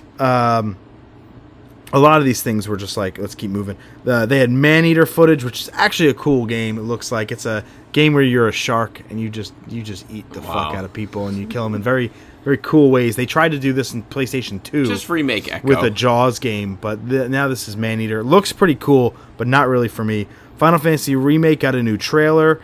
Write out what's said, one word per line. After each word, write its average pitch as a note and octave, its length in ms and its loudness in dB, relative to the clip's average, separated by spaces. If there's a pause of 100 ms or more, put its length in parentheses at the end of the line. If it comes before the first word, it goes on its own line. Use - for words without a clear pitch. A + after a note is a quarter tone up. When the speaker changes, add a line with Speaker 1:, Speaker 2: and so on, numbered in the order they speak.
(200)
Speaker 1:
Um, A#2 580 0 (1160)
a C#3 60 2
lot D3+ 200 6
of C#3+ 60 0
these B2 160 0
things G#2+ 280 -4
were G#2 80 -4
just G2 180 -10
like, F#2+ 220 -4
"Let's G2+ 180 -10
keep G#2 160 -8
moving." G2+ 240 -6 (320)
Uh, A#2 180 2
they C3+ 140 2
had B2 100 4
Maneater D#3 560 4
footage, D#3+ 380 4
which B2 180 -8
is - 120 -12
actually F3+ 360 2
a B2+ 40 2
cool B2+ 320 0
game. A2+ 320 -4
It A2 60 -10
looks A2+ 280 -6
like A2 200 -4
it's A#2+ 140 -10
a A2 180 -4 (280)
game D3+ 220 4
where C#3 100 4
you're B2 240 2
a G#2 60 -2
shark A2+ 560 -4
and G#2+ 100 -10
you A2+ 100 -6
just, G#2+ 240 -12 (140)
you A2+ 160 -10
just G#2 260 -14
eat G#2+ 220 -14
the - 80 -14
Speaker 2:
Wow. D#2 300 -6
Speaker 1:
fuck D#2 80 -8
out F#2+ 80 -8
of F#2 80 -16
people G2+ 340 -8
and G2 100 -6
you G2+ 80 -8
kill A2+ 200 -6
'em G#2+ 100 -4
in G#2 80 -6
very, B2 260 -2 (360)
very C#3 120 0
cool D3 320 4
ways. B2 280 2
They B2 80 -2
tried D#3+ 260 2
to D3 80 -4
do C3 140 0
this C3 200 -4
in A#2 100 -8
PlayStation A#2+ 600 -6
two C#3+ 220 -2
Speaker 2:
Just G#2 240 -4
remake C#3 440 -2
Echo. - 140 -6
Speaker 1:
with C3+ 160 4
a A#2+ 60 2
Jaws A#2+ 500 2
game, G#2 400 -4
but A2 300 -8
th-, B2+ 200 -2
now C3+ 200 0
this B2+ 180 -6
is G#2+ 80 -12
Maneater. A2 460 -4
It - 20 -6
looks F3 300 2
pretty F#3 220 2
cool, B2+ 380 4 (220)
but A#2 120 -6
not C3+ 200 2
really B2 220 0
for A2+ 160 -6
me. G#2+ 220 -2 (300)
Final E3 220 4
Fantasy C#3+ 380 0
Remake D#3 420 2
got C3 160 0
a B2 80 -2
new A2 140 0
trailer. D#3 680 2